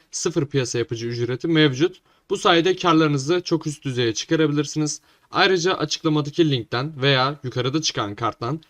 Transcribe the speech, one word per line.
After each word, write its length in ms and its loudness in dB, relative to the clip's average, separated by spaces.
sıfır 340 -2
piyasa 320 -2
yapıcı 300 -4
ücreti 400 -4
mevcut. 540 2
Bu 80 -2
sayede 380 4
karlarınızı 720 2
çok 220 -2
üst 180 -8
düzeye 280 0
çıkarabilirsiniz. 880 -2
Ayrıca 420 2
açıklamadaki 800 0
linkten 500 -4
veya 420 2
yukarıda 380 -2
çıkan 340 -4
karttan 540 -4